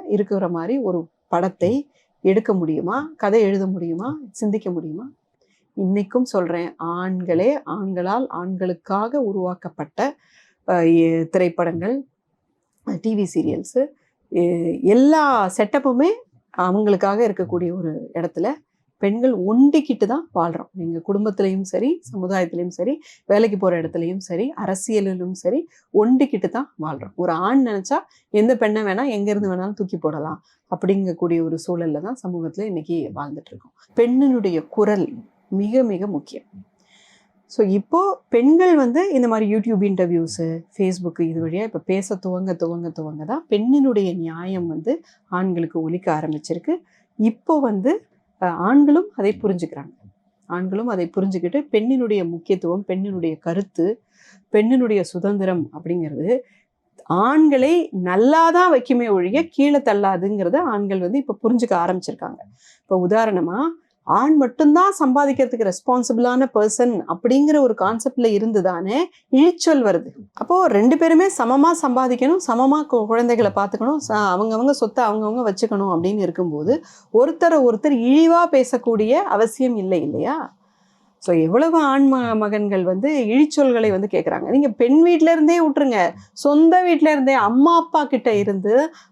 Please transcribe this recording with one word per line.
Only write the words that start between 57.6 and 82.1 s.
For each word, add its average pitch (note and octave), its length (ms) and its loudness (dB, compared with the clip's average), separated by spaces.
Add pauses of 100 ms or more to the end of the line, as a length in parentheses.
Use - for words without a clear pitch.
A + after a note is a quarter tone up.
நல்லாதான் D#4+ 680 4
வைக்குமே A#3+ 380 2
ஒழிய G3+ 380 2
கீழே C#4+ 300 2
தள்ளாதுங்கிறத G3 800 0
ஆண்கள் G3+ 440 -2
வந்து F#3+ 180 -2
இப்ப B3+ 240 -6
புரிஞ்சுக்க A#3 280 0
ஆரம்பிச்சிருக்காங்க. F3+ 680 -4 (440)
இப்ப F#3 260 0
உதாரணமா, G3+ 500 0 (440)
ஆண் C4+ 340 2
மட்டும்தான் D4+ 640 4
சம்பாதிக்கிறதுக்கு C4 680 0
ரெஸ்பான்சிபிளான B3 880 0
பர்சன் G#3+ 520 0
அப்படிங்கிற C#4 540 2
ஒரு A#3+ 180 4
கான்செப்ட்ல A#3 480 -2
இருந்து G#3+ 360 0
தானே F#3+ 460 -2 (240)
இழிச்சொல் D#4 500 4
வருது. F#3 240 0 (260)
அப்போ F4+ 340 0
ரெண்டு B3 320 4
பேருமே E4 280 6
சமமா C#4 460 2 (100)
சம்பாதிக்கணும், B3+ 640 2
சமமா C4+ 440 2
கு-, A3 160 2
குழந்தைகளை A#3 480 2
பார்த்துக்கணும், G#3 420 -2 (120)
ச-, G#3 260 0
அவங்கவங்க A3 360 0
சொத்தை B3 340 0
அவங்கவங்க G#3+ 440 -2
வச்சுக்கணும் G3 500 -2
அப்படின்னு F#3+ 200 -2
இருக்கும்போது F3 680 -2 (300)
ஒருத்தரை D#4+ 480 4
ஒருத்தர் B3 340 2
இழிவா D#4+ 440 4 (100)
பேசக்கூடிய A#3+ 600 0
அவசியம் B3 680 0
இல்லை F#3 260 -2
இல்லையா? A#3+ 540 -6 (600)
So, F3 180 0
எவ்வளவு C#4 460 2
ஆண் C#4 300 4